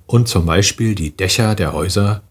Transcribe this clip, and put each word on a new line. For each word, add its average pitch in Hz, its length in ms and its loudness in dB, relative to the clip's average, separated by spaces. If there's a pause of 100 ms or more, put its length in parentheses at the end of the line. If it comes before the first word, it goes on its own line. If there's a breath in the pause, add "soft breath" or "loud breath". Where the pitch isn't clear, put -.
und 120 220 2
zum 87 160 0
Beispiel 98 500 0
die 78 160 -4
Dächer 107 440 0
der 82 180 -2
Häuser 98 580 -2